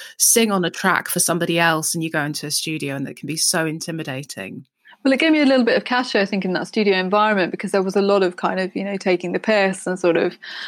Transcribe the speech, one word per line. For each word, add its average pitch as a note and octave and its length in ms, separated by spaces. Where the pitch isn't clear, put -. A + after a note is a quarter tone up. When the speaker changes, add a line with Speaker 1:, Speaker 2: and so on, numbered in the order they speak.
Speaker 1:
sing A3 360
on F#3 100
a E3 60
track F3 400
for F3 100
somebody E3+ 400
else D#3+ 340
and E3+ 80
you D#3+ 80
go D#3 140
into D3 240
a D3+ 40
studio, C#3+ 440
and C#3 100
that - 120
can D3 100
be D3+ 80
so D#3+ 300
intimidating. D3 1000
Speaker 2:
Well, C4+ 80
it B3+ 80
gave D#4+ 140
me D4+ 80
a C#4+ 40
little C4 200
bit A3+ 100
of G3+ 80
cachet, B3 380
I G3 40
think, G3 200
in F3+ 80
that F3 140
studio G3+ 280
environment, G3 560
because - 220
there G3 100
was F#3+ 140
a G3+ 40
lot G3 220
of F3+ 140
kind F#3 240
of, F#3 120
you G3 120
know, G3+ 100
taking F3+ 380
the F#3 60
piss G3 460
and F#3 140
sort E3+ 160
of F3+ 220